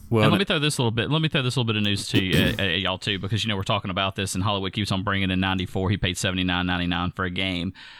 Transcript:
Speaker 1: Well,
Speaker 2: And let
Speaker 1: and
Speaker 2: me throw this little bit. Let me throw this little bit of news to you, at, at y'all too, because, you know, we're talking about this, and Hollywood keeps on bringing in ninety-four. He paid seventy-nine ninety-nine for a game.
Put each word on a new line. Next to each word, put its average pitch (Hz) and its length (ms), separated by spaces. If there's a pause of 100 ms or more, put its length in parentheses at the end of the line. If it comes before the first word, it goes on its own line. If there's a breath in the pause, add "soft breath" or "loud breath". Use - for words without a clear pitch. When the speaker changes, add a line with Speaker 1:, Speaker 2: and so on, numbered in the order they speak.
(100)
Speaker 1:
Well, 113 140
Speaker 2:
And 147 80
let 180 40
Speaker 1:
and - 40
Speaker 2:
me 196 60
throw 175 120
this 147 220
little 117 100
bit. 117 200
Let 160 120
me 156 60
throw 143 140
this 123 140
little 120 100
bit 110 100
of 104 80
news 101 240
to 104 140
you, 92 160
at, - 220
at 95 200
y'all 92 180
too, 101 220
because, 98 240
you 113 40
know, 104 80
we're 95 60
talking 101 280
about 95 260
this, 95 180
and 90 80
Hollywood 98 300
keeps 101 180
on 95 140
bringing 98 260
in 92 80
ninety-four. 95 520
He 101 60
paid 92 220
seventy-nine 90 480
ninety-nine 87 460
for 92 120
a 90 60
game. 92 420 (280 loud breath)